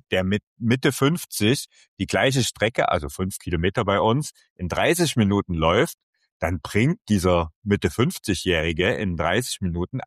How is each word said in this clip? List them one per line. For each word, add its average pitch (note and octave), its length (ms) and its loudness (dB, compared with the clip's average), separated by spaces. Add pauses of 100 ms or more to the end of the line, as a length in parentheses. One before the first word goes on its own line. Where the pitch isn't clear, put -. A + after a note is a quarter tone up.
der F#2 140 0
mit G2 180 0 (160)
Mitte C3 340 2
fünfzig C3+ 760 0 (320)
die G2 80 -4
gleiche B2+ 360 2
Strecke, - 460 -2
also D2+ 180 -2
fünf F#2+ 300 -6
Kilometer F2+ 480 -2
bei G2 140 2
uns, A#2 320 0 (240)
in F2+ 120 -8
dreißig C#3+ 480 0
Minuten G2+ 380 2
läuft, E2+ 440 2 (420)
dann E2+ 200 -2
bringt B2+ 480 0
dieser F2 440 2 (100)
Mitte G2+ 300 0
fünfzigjährige F2+ 1040 0
in F2+ 200 -4
dreißig E2+ 460 -2
Minuten F2+ 460 -4